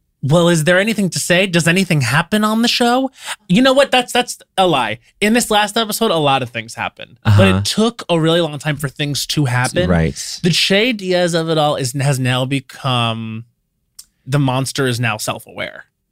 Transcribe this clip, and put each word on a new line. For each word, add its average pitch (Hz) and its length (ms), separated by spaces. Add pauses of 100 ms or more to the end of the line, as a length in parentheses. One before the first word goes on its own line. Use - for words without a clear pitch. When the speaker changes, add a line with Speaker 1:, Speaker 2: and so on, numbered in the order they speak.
(240)
Speaker 1:
Well, 170 260
is 165 140
there 175 160
anything 202 320
to - 80
say? 180 260
Does 170 220
anything 175 340
happen 160 420
on 220 200
the 240 40
show? 247 440 (360)
You 190 140
know 262 120
what? 277 180
That's, 247 200
that's 240 280 (180)
a 190 80
lie. 120 320 (240)
In 214 120
this 233 180
last 208 260
episode, 220 320
a 170 80
lot 139 240
of 120 80
things 113 240
happened. - 500
But 107 160
Speaker 2:
Uh-huh. 95 200
Speaker 1:
it 101 60
took 233 440
a 170 100
really 165 220
long 147 160
time 151 200
for 139 120
things 143 380
to 147 180
happen. 131 420
Speaker 2:
Right. - 540
Speaker 1:
The 180 80
Che 208 440
Diaz 180 420
of 160 140
it 160 100
all 147 160
is, 123 180
has 139 260
now 127 260
become, 117 1000 (800)
the 139 140
monster 135 480
is 117 120
now 110 180
self-aware. - 680 (260)